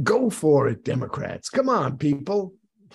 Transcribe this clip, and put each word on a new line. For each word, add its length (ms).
go 260
for 380
it, 160
Democrats. 680
Come 200
on, 280
people. 560